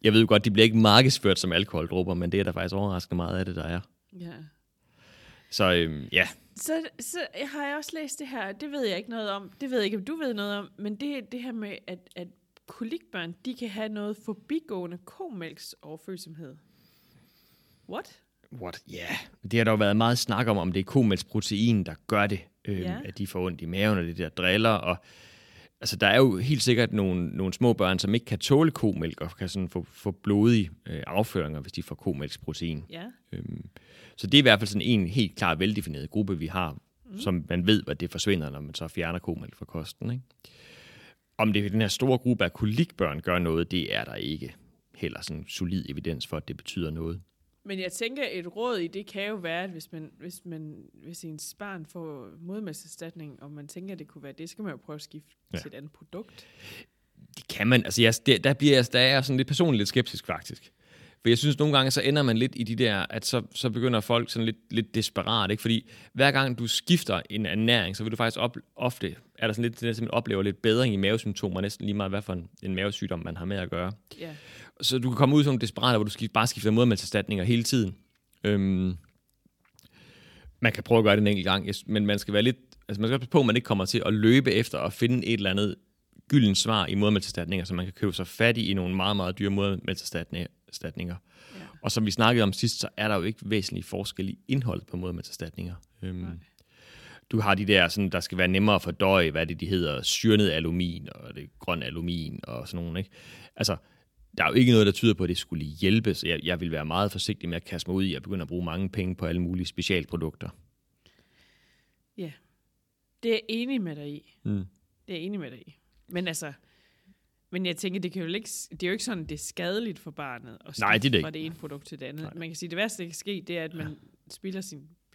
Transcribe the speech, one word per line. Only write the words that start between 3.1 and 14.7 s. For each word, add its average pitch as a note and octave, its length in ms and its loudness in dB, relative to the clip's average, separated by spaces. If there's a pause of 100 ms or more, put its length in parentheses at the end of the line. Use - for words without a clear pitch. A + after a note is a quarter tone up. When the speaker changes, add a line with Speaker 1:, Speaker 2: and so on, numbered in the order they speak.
Speaker 1:
meget F2 240 -2
af F#2 60 -2
det, F2+ 100 -6
der D#2+ 80 -4
er. E2+ 160 -4 (400)
Speaker 2:
Ja. E3+ 120 -14 (1200)
Speaker 1:
Så, F#2 220 4
øhm, D#2+ 380 0
ja. F2+ 160 4 (280)
Speaker 2:
Så, - 160 -6 (280)
så C#4+ 180 -10 (340)
har C#4+ 160 -6
jeg C#4+ 100 -6
også D4+ 140 -12 (100)
læst C#4 180 -10
det C#4+ 80 -10
her, A#3 240 -8
det C#4 200 -12
ved C#4 160 -4
jeg F3+ 100 -2
ikke A3 120 -10
noget A3 200 -6
om, G3 220 -8 (100)
det C#4 80 -6
ved B3+ 80 0
jeg G#3 80 2
ikke, G#3+ 120 -2
om F#3+ 80 -8
du D4+ 100 -8
ved C#4+ 180 -4
noget G3+ 240 -4
om, G3+ 120 -10 (100)
men G#3 160 -6
det, C#4 360 -8
det B3+ 120 -10
her B3+ 80 -8
med, G#3+ 240 -8 (120)
at, F3+ 120 -10 (160)
at F3 120 -12 (400)
kolikbørn, G3+ 680 -10 (100)
de B3+ 80 -6
kan A#3+ 160 -8
have G#3+ 200 -6
noget G#3 360 -6
forbigående G3 800 -8